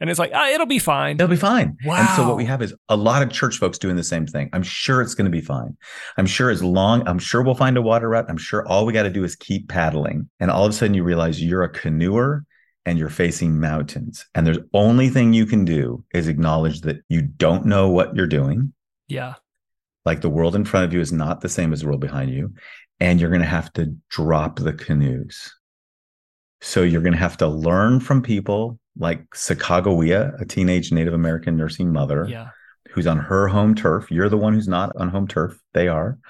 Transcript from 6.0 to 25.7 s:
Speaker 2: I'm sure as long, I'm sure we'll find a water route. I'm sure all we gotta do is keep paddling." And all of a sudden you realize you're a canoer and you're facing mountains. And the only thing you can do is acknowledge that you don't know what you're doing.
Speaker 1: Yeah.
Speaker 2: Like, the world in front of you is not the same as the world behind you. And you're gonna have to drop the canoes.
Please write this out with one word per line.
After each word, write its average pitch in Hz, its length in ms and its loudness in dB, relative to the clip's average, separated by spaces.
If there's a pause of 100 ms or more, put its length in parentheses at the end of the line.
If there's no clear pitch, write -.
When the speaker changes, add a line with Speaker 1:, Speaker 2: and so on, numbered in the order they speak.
Speaker 2:
I'm 95 100 2
sure 123 220 2
as 92 140 0
long, 95 440 2
I'm 87 120 -2
sure 117 220 0
we'll 127 140 2
find 131 220 2
a 120 40 2
water 113 280 2
route. 113 180 0
I'm 82 100 -8
sure - 300 -4
all 98 180 2
we 117 80 0
gotta 107 180 2
do 95 120 -2
is 87 120 -6
keep - 340 -6
paddling." 73 600 -2 (120)
And 90 100 2
all 98 140 2
of 107 60 2
a - 20 -4
sudden 104 220 0
you 90 80 2
realize 82 400 0
you're 87 200 0
a 82 80 -4
canoer 107 720 -2 (420)
and 87 120 0
you're 78 120 -2
facing 85 500 0
mountains. 76 760 -6
And 82 140 2
the 82 260 0
only 117 360 4
thing 120 240 4
you 113 120 4
can 107 200 2
do 65 480 -2
is 82 160 0
acknowledge 80 540 0
that 76 260 -6
you 82 120 0
don't 80 440 0
know 98 240 4
what 92 260 2
you're 92 120 0
doing. 76 440 0 (380)
Speaker 1:
Yeah. 131 240 -8 (720)
Speaker 2:
Like, 80 160 0
the 87 80 0
world 82 260 0
in 107 80 0
front 95 220 2
of 85 80 -2
you 87 80 0
is 76 100 -4
not 80 300 -4
the 90 80 -6
same 82 240 -2
as 73 80 -4
the 78 60 -4
world 71 120 -2
behind 67 320 -4
you. 71 220 -6 (480)
And 90 180 4
you're 85 100 2
gonna 87 160 2
have 80 280 -4
to 76 200 -4 (160)
drop 80 500 0
the 80 120 -2
canoes. 71 840 -4 (1080)